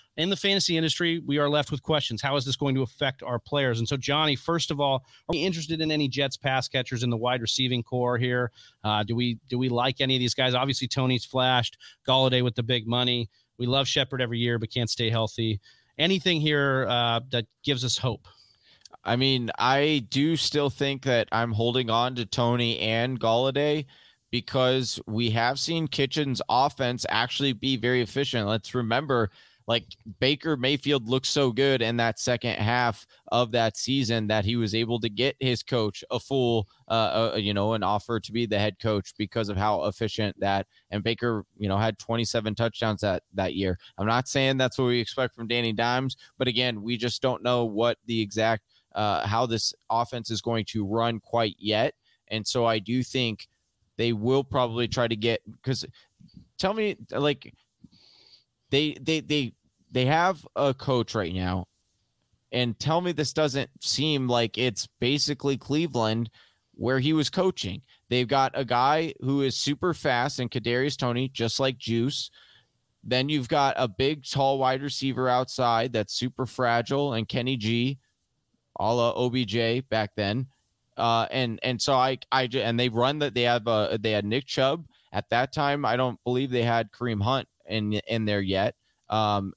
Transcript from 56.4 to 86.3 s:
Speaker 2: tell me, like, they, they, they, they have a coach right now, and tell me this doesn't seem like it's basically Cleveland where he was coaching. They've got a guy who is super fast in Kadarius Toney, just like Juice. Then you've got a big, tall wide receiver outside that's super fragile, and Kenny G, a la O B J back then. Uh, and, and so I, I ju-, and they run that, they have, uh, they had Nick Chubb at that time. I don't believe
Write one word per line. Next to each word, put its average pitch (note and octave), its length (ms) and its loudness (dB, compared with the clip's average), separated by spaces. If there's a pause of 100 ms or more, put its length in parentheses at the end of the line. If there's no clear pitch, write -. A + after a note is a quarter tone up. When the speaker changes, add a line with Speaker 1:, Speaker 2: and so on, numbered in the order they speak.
Speaker 2:
tell F#3+ 160 0
me, G#3+ 240 -2 (140)
like, C#3+ 420 -2 (1200)
they, D3+ 300 2
they, D#3+ 200 0
they, C#3+ 320 -2 (400)
they B2+ 140 2
have E3+ 400 2 (100)
a C3+ 180 2
coach B2+ 400 -2
right F2+ 180 -2
now, F2+ 360 -2 (840)
and A#2+ 260 -2
tell D#3+ 220 0
me F3 120 -2
this C#3+ 200 -2
doesn't C#3 380 0 (100)
seem C#3 480 0
like A#2 300 2
it's A#2+ 300 -2 (100)
basically C#3+ 580 0
Cleveland A#2 720 0 (460)
where B2+ 240 0
he D3 140 2
was D#3 180 2
coaching. F#3 500 -2 (280)
They've B2 180 2
got C3+ 280 2
a C#3 100 -2
guy C3+ 560 2
who C#3 220 0
is C3 140 0
super D3 380 0
fast C3 460 0
in A#2+ 80 -2
Kadarius B2 480 -2
Toney, B2+ 320 -2
just A#2 320 -2
like C3+ 180 0
Juice. A#2 520 -2 (720)
Then B2+ 240 0
you've C#3+ 200 0
got C#3 300 2
a B2+ 100 2
big, C3+ 380 -2
tall C3+ 320 2
wide C3 240 0
receiver C3 460 -2
outside B2 640 2
that's A2 200 -2
super C3 320 -4
fragile, B2+ 680 0
and A2+ 160 -4
Kenny B2+ 280 -2
G, A#2 420 0 (800)
a G#2+ 140 0
la A#2+ 220 4
O B2 160 0
B B2 160 -2
J A2+ 340 0
back A2 360 -2
then. G#2+ 320 -2 (480)
Uh, A#2 340 2
and, A#2+ 320 -2
and B2 180 -2
so C#3 140 2
I, C3 240 4 (140)
I C3 140 2
ju-, B2 140 -2
and A#2 180 0
they B2 100 2
run B2+ 320 2
that, C#3+ 140 -2
they B2 80 0
have, A#2+ 260 2
uh, G#2+ 320 2
they A2 100 0
had G#2 140 0
Nick A#2 220 -2
Chubb C#3 400 0 (260)
at - 180 -4
that B2 220 0
time. C#3+ 320 0
I A#2 120 2
don't B2+ 280 0
believe B2+ 260 0